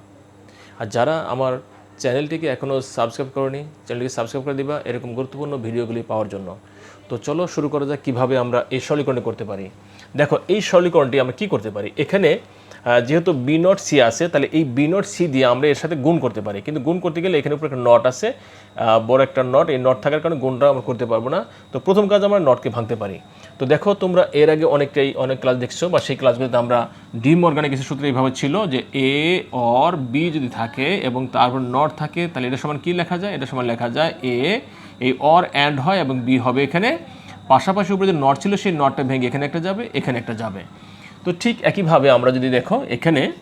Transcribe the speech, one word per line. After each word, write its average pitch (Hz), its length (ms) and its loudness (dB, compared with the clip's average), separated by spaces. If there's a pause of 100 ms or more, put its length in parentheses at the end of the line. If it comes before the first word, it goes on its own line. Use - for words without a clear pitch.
(800)
আর 117 80 -8
যারা 127 340 0
আমার 127 320 -2 (460)
চ্যানেলটিকে 147 480 -2
এখনও 135 340 -2
সাবস্ক্রাইব 131 540 -4
করোনি, 139 300 -4 (220)
চ্যানেলটিকে 123 280 -6
সাবস্ক্রাইব 127 300 -6
করে 143 100 -4
দিবা 139 300 -6
এরকম 120 300 -8
গুরুত্বপূর্ণ 139 420 -8
ভিডিওগুলি 117 520 -6
পাওয়ার 110 200 -2
জন্য। 95 280 -12 (520)
তো 123 100 -6
চলো 160 280 -4
শুরু 151 220 -4
করা 143 180 -2
যাক 143 180 -6
কীভাবে 127 340 0
আমরা 120 320 0
এই 131 100 -2
সরলীকরণটি 135 420 -2
করতে 113 220 -6
পারি। 98 260 -10 (460)
দেখো, 147 220 2 (100)
এই 196 120 2
সরলীকরণটি 165 600 4
আমরা 127 120 0
কী 208 140 -6
করতে 110 240 -2
পারি? 104 260 -8
এখানে, 170 420 2
আহ, - 600 0
যেহেতু 165 320 2
বি 143 260 0
নট 190 220 4
সি 143 200 2
আছে, 120 280 4
তাহলে 139 240 0
এই 160 120 2
বি 139 240 0
নট 190 180 0
সি - 200 -2
দিয়ে 131 200 4
আমরা 127 220 4
এর 139 60 4
সাথে 160 220 -4
গুণ 151 220 2
করতে 110 220 -2
পারি, 101 220 -6
কিন্তু 147 180 -6
গুণ 170 200 -2
করতে 170 220 -4
গেলে 180 160 0
এখানে 147 160 -2
উপরে 151 140 -6
একটা 131 120 -6 (100)
নট 120 160 8
আছে, 208 260 -2
আহ, - 760 0
বড় 131 160 6
একটা 131 200 0
নট, 127 280 2
এই 131 80 0
নট 127 220 2
থাকার 151 200 0
কারণে 156 200 -2
গুণটা 131 280 2
আমরা 131 140 2
করতে 127 240 -4
পারবো 113 220 0
না। 185 160 -2 (280)
তো 131 60 -4
প্রথম 190 300 2
কাজ 202 160 4
আমরা 202 140 2
নটকে 143 300 0
ভাঙতে 117 280 -4
পারি। 98 220 -8 (400)
তো 131 80 -4
দেখো, 156 280 2
তোমরা 185 380 2
এর 151 180 6
আগে 156 140 2
অনেকটাই, 139 520 2
অনেক 131 240 -2
ক্লাস 127 160 2
দেখছো 127 320 -4
বা 170 100 2
সেই 135 180 -2
ক্লাসগুলোতে 123 400 2
আমরা 120 320 2 (280)
ডি 131 180 4
মর্গানের 151 360 2
কিছু 135 120 -4
সূত্র 139 220 -6
এইভাবে 131 300 2
ছিল 180 320 -2
যে 127 160 -2 (100)
এ 143 500 0 (100)
or 127 440 2
বি 139 340 -2
যদি 143 180 -4
থাকে 117 380 -6 (220)
এবং 127 180 -4
তারপর 123 320 0
নট 131 380 0
থাকে, 165 360 -4
তাহলে 127 160 -4
এটা 131 80 -2
সমান 147 220 -6
কী 175 140 -4
লেখা 175 260 -4
যায়? 196 180 -6
এটা 131 100 -6
সমান 127 180 -6
লেখা 117 240 -4
যায় 147 240 -2 (100)
এ, 131 380 0 (400)
এই 127 120 2
or 156 300 4 (220)
and 147 200 0
হয় 190 160 2
এবং 131 200 -2
বি 127 180 2
হবে 123 240 0
এখানে। 208 360 0 (500)
পাশাপাশি 185 440 2
উপরে 190 140 0
যে 190 60 4
নট 139 260 2
ছিল 202 180 0
সেই 190 160 0
নটটা 143 300 2
ভেঙে 131 240 0
এখানে 139 200 -2
একটা 165 140 -4
যাবে, 190 340 -6
এখানে 135 240 -2
একটা 117 160 -6
যাবে। 104 260 -8 (640)
তো 180 160 -2
ঠিক 233 220 0
একইভাবে 156 480 4
আমরা 123 200 6
যদি 127 200 0
দেখো 156 380 0
এখানে 156 540 0